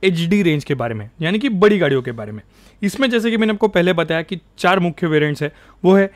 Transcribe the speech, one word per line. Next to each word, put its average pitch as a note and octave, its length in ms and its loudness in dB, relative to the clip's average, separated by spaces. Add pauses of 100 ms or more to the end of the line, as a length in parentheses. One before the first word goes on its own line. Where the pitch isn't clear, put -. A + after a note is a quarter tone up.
एचडी F3 380 2
रेंज D#3 220 -2
के D3 100 -4
बारे A#2+ 200 -4
में, G#2+ 140 -12 (140)
यानी F3+ 160 -2
कि C4 120 -2
बड़ी G#3 280 4
गाड़ियों C#3 240 0
के B2+ 100 -10
बारे G#2+ 200 -12
में। G#2+ 80 -14 (420)
इसमें B3+ 280 0
जैसे A#3 200 0
कि A3+ 60 0
मैंने A3 160 0
आपको G#3+ 160 0
पहले F#3 240 2
बताया E3 300 -2
कि F3 160 -10 (200)
चार F#3 220 2
मुख्य F3 260 -2
वेरिएंट्स D3+ 360 0
हैं, D3 80 -4 (320)
वो F#3 120 6
है G3 200 4